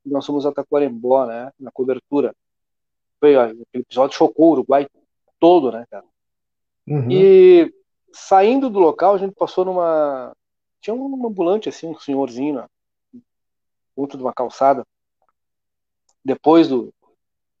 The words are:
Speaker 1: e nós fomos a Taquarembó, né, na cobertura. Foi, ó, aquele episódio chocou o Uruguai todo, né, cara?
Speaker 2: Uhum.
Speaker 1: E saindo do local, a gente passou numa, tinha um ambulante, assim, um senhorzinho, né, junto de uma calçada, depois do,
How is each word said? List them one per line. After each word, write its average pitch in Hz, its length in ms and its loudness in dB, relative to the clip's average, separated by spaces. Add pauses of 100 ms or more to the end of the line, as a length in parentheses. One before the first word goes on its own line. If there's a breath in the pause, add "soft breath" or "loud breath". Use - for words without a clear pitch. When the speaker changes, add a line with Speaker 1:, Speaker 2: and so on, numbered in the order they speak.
Speaker 1:
e 139 40 -12
nós 139 160 -6
fomos 147 200 -6
a 147 60 -2
Taquarembó, 135 760 -2
né, 120 340 -12
na 127 120 -18
cobertura. 127 640 -4 (880)
Foi, 147 160 4
ó, 123 100 4
aquele 113 280 -10
episódio 127 440 -4
chocou 160 320 2
o - 40 6
Uruguai 135 340 0 (520)
todo, 165 320 4
né, 117 180 -14
cara? 101 160 -20 (840)
Speaker 2:
Uhum. 139 240 -6
Speaker 1:
E 190 640 6 (380)
saindo 233 580 0
do 202 100 -4
local, 170 360 2
a - 20 -4
gente 196 180 -8
passou 185 300 -4
numa, 156 680 -4 (480)
tinha 214 140 -8
um 262 320 -10
ambulante, 190 420 -4
assim, - 180 -14
um 160 120 -14
senhorzinho, 139 560 -6
né, 113 100 -12 (1300)
junto 139 220 -10
de 127 60 -10
uma 123 100 -6
calçada, 127 500 -2 (1400)
depois 147 440 2
do, 120 260 -6 (680)